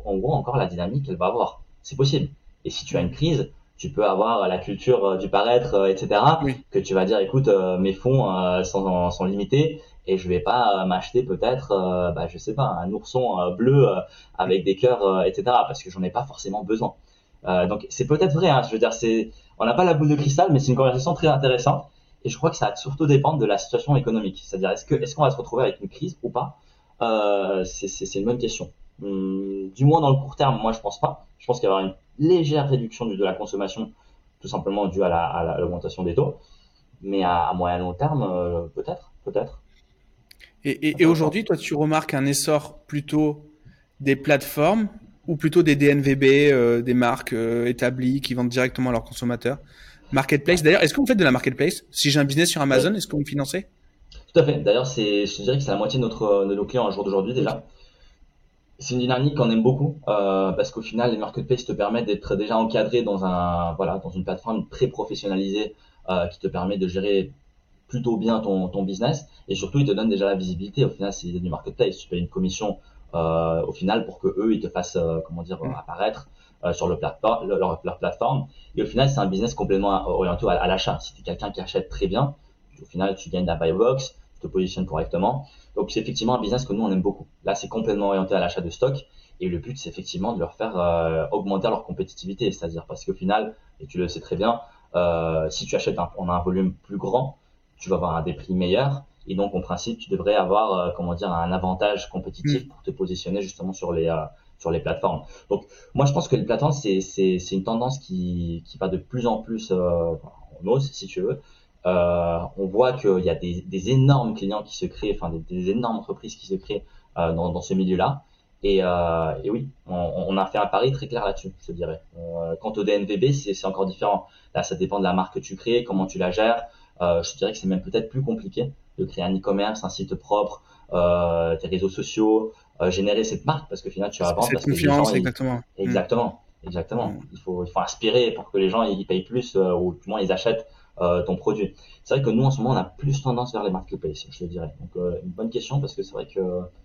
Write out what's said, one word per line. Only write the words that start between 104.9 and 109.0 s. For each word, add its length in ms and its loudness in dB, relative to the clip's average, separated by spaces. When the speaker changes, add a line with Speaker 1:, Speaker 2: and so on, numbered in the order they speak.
Speaker 1:
Donc, 160 -2
moi, 120 4
je 80 4
pense 140 0
que 80 2
les 80 0
plateformes, 300 0
c'est, 260 0
c'est, 400 0
c'est 160 -8
une 80 -2
tendance 360 -2
qui, 640 -4
qui 120 -20
va 100 -2
de 100 -2
plus 300 -4